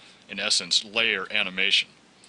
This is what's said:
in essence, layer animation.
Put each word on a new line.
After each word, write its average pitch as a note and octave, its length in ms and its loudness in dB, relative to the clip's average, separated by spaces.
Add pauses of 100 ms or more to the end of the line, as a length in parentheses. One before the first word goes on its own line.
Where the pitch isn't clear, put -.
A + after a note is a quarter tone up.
(300)
in G2 120 -8
essence, G2 420 0
layer G#2+ 480 0
animation. F#2+ 560 0 (420)